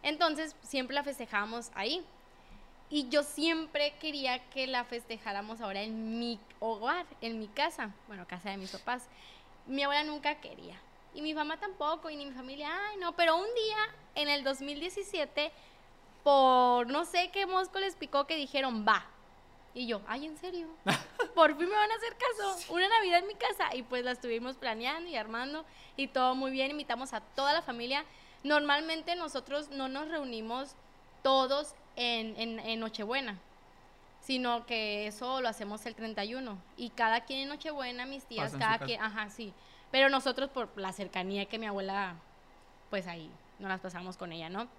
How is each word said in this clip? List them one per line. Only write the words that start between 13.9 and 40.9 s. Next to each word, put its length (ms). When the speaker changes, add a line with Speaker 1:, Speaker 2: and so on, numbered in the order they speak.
Speaker 1:
en 140
el 160
dos 160
mil 180
diecisiete, 720
por 680
no 160
sé 280
qué 140
mosco 340
les 160
picó 300
que 100
dijeron, 500
"Va". 180
Y 140
yo, 180
"Ay, 200
¿en 120
serio? 300
Speaker 2:
<laughs> 480
Speaker 1:
Por 220
fin 120
me 60
van 160
a 60
hacer 200
caso. 560
Una 160
Navidad 320
en 60
mi 80
casa". 400
Y 80
pues 220
la 80
estuvimos 440
planeando 540
y 60
armando 480
y 120
todo 280
muy 160
bien. 180
Invitamos 440
a 60
toda 320
la 100
familia. 420
Normalmente 720
nosotros 540
no 180
nos 200
reunimos 680
todos 520
en, 420
en, 220
en 200
Nochebuena, 580
sino 460
que 400
eso 340
lo 80
hacemos 380
el 80
treinta 300
y 100
uno. 240
Y 140
cada 320
quien 180
en 80
Nochebuena, 580
mis 180
tías, 280
Speaker 2:
Pasa 40
en 40
su 40
Speaker 1:
cada 140
Speaker 2:
casa. 80
Speaker 1:
quien, 140
ajá, 300
sí. 220
Pero 180
nosotros 400
por 260
la 160